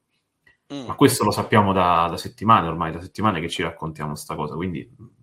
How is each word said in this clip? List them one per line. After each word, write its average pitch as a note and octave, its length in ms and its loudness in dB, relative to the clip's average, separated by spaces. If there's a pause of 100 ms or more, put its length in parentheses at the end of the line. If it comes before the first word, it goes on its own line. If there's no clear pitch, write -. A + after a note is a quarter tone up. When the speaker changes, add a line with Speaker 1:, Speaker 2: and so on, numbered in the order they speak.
(720)
Speaker 1:
Mm. C3+ 140 -12
Speaker 2:
Ma G#2 80 -8
questo A#2+ 300 4
lo G#2 80 2
sappiamo G2+ 400 2
da, F2 360 4
da E2 80 -6
settimane G2 520 2
ormai, D#2+ 240 -4
da F2 80 -10
settimane G2 400 -2
che D#2+ 80 -6
ci - 140 -6
raccontiamo D2+ 520 -8
sta D2+ 220 -12
cosa, D2 180 -8
quindi E2+ 340 -6 (340)